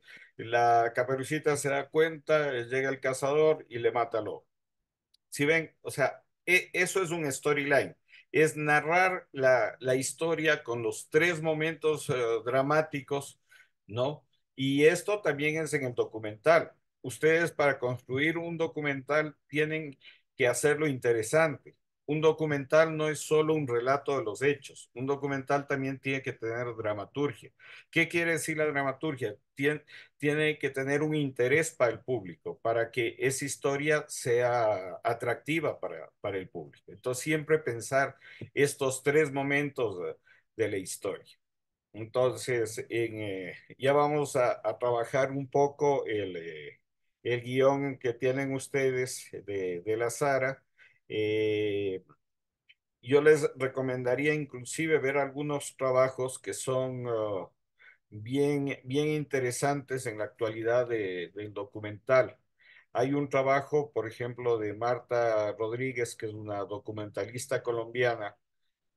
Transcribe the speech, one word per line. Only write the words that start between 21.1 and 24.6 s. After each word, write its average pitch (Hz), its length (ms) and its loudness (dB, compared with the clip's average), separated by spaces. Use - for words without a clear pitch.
Un 151 140 -2
documental 156 800 2
no 156 100 0
es 151 120 -2
solo 156 340 2
un 156 120 0
relato 131 520 0
de 120 80 -2
los 101 160 -6
hechos, - 520 -2